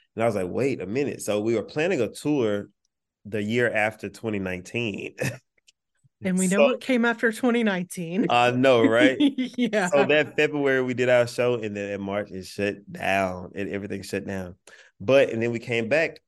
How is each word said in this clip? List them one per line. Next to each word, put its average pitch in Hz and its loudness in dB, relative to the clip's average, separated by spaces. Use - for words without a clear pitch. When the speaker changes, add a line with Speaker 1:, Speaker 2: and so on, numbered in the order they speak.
Speaker 1:
And 110 -2
I - 2
was 113 0
like, 92 -2
"Wait 104 -2
a 90 -10
minute." 117 -4
So 104 -2
we 113 0
were 101 -2
planning 156 -2
a 101 -2
tour 110 -2
the 104 -6
year 113 0
after 107 -2
twenty 107 -6
nineteen. 95 -6
<laughs> 131 -4
Speaker 2:
And 185 0
we 185 0
know 190 2
Speaker 1:
So 208 8
Speaker 2:
what 254 0
came 240 2
after 233 0
twenty 233 0
nineteen. 180 -2
Speaker 1:
I 120 4
know, 127 6
right? 120 6
Speaker 2:
<laughs> 269 0
Yeah. 220 0
Speaker 1:
So 139 4
that 147 2
February, 143 2
we 127 -2
did 123 0
our 120 6
show, 123 0
and 107 -6
then 101 -6
in 101 -6
March, 98 -4
it 92 -12
shut 101 -4
down, 92 -2
and 95 -6
everything 101 -8
shut 98 -8
down. 92 -8
But, 131 4
and 113 -4
then 120 0
we 117 -4
came 117 -4
back 151 -2